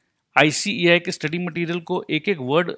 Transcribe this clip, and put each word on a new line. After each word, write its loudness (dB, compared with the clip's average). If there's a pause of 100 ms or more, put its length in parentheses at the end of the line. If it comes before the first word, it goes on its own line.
(360)
आईसीएआई 4
के -6
स्टडी -6
मटेरियल -4
को -6
एक-एक -2
वर्ड 0